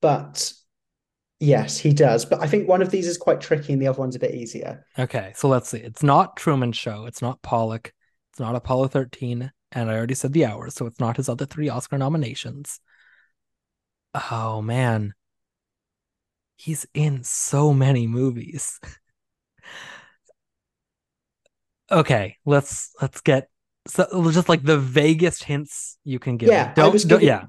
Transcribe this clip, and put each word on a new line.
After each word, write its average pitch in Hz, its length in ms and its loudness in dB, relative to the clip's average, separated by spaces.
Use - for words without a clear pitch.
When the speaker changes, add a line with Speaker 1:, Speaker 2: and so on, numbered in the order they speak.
Speaker 1:
but - 520 0
yes, 131 380 2
he 151 160 2
does. 139 320 4
But - 160 -2
I 160 60 0
think 202 200 0
one 185 140 4
of 185 100 0
these 185 160 0
is 175 100 -4
quite - 240 0
tricky 147 320 -2
and 135 80 2
the 135 60 0
other 131 120 0
one's 127 160 -4
a 123 40 -12
bit 127 140 -2
easier. 113 520 -12
Speaker 2:
Okay, 117 380 -4
so - 140 0
let's 127 200 2
see. 113 100 -8
It's - 240 -16
not 151 340 4
Truman 131 340 0
Show. 110 340 -10
It's - 160 -14
not 123 200 -6
Pollock. 113 520 -4
It's - 80 -14
not 120 160 -4
Apollo 131 320 0
thirteen. 127 640 -6
And 117 160 -4
I 110 60 -2
already 117 200 -2
said 135 180 -4
The 156 120 4
Hours, 110 300 -6
so 123 100 -8
it's 113 140 -10
not 117 180 -2
his 131 120 -4
other 123 160 -6
three 151 240 -6
Oscar 127 280 -6
nominations. 139 800 -6
Oh, 113 300 -6
man. 113 520 -2
He's - 360 -8
in 147 300 -2
so 147 500 2
many 131 340 4
movies. 123 760 -4
<laughs> - 60 -20
Okay, 131 540 2
let's, - 460 0
let's - 200 -6
get 135 280 2
so, 175 460 0
just, 170 160 2
like, 156 160 4
the 151 140 4
vaguest 156 640 2
hints - 640 -10
you 127 140 -6
can 123 180 -4
give 113 100 -2
me. 131 80 8
Speaker 1:
Yeah, 123 160 0
I - 20 -12
Speaker 2:
Don't, 156 200 6
Speaker 1:
was 208 100 4
Speaker 2:
don't, 170 160 6
Speaker 1:
giving 165 80 6
Speaker 2:
yeah. 107 220 2